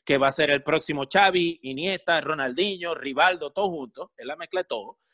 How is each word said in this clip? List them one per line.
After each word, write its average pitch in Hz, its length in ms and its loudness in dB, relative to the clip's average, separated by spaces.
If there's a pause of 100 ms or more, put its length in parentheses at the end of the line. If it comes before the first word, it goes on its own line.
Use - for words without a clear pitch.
que 139 140 4
va 135 100 6
a 131 40 2
ser 151 180 2
el 139 120 2
próximo 151 480 0
Xavi, 180 520 2
Iniesta, 165 580 -2
Ronaldinho, 160 760 -2
Rivaldo, 147 560 0
todos 196 200 0
juntos, 147 440 -10
es 117 120 -16
la 147 100 -8
mezcla 175 240 -6
de 175 40 -2
todo. 107 340 -8 (160)